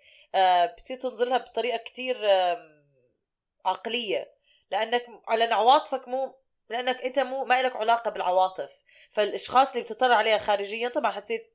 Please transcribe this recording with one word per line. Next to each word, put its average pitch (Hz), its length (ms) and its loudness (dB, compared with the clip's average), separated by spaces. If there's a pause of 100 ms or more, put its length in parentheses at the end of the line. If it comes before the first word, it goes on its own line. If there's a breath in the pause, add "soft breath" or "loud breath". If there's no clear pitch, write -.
(340)
آه، 180 320 4
بتصير 247 300 -10
تنظر 247 320 -4
لها 254 100 0
بطريقة 233 480 -4
كتير، 247 300 -6
آم، 190 400 2 (1080)
عقلية، 196 720 -4 (320)
لأنك 226 380 -2
م-، 226 260 -6
لأن 226 180 2
عواطفك 262 560 2
مو، 262 260 -4 (360)
لأنك 247 340 -2
أنت 262 140 -4
مو، 262 260 -2
ما 247 160 2
إلك 247 160 -2
علاقة 226 340 0
بالعواطف، 185 600 0 (400)
فالأشخاص 226 640 2
اللي 233 100 -4
بتطلع 240 340 2
عليها 214 220 4
خارجيا 208 500 -2
طبعا 240 240 -2
حتصير 208 260 -6 (160)